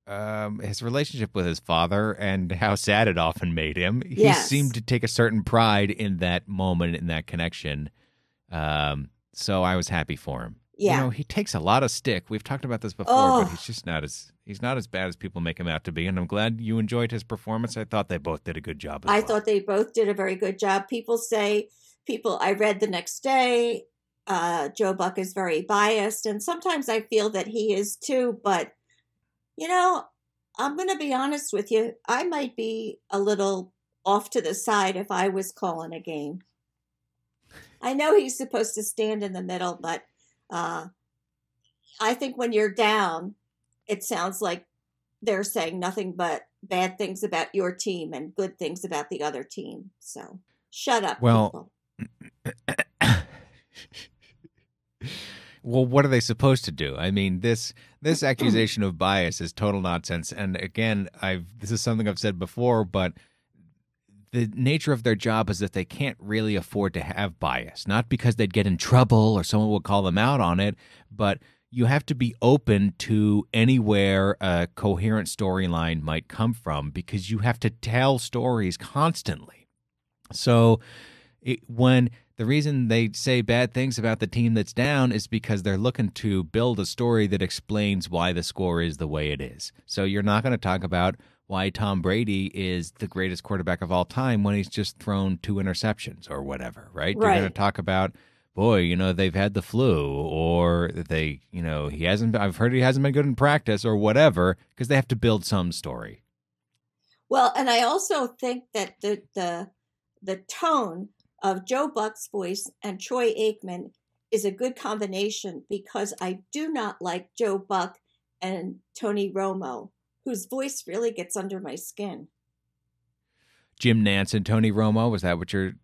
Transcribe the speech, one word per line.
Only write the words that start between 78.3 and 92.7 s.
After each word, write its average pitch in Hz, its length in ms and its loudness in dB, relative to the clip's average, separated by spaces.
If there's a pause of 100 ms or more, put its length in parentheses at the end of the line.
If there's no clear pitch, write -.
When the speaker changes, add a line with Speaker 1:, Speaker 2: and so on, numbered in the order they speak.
Speaker 1:
constantly. - 880 -4 (640)
So 117 480 6 (640)
it, 123 260 -4
when 123 420 4 (280)
the 113 80 -4
reason 143 420 2
they 113 260 2
say 127 280 0
bad 117 320 2
things 127 260 -2
about 110 200 0
the 107 80 -2
team 117 260 2
that's 107 200 0
down 131 380 2
is 104 160 -2
because 107 360 -2
they're 98 140 2
looking 113 320 0
to 98 340 0
build 110 360 0
a 95 60 -2
story 117 420 2
that 95 140 0
explains 101 720 -2
why 87 200 2
the 85 120 -2
score 87 380 -2
is 80 160 -2
the 80 100 -4
way 76 240 -2
it 69 100 -6
is. - 300 -12 (160)
So - 160 -4
you're 98 200 0
not 104 200 4
gonna 123 140 0
talk 92 260 -2
about 90 320 0 (300)
why 95 240 -2
Tom 98 320 -2
Brady 98 520 0
is 90 460 -4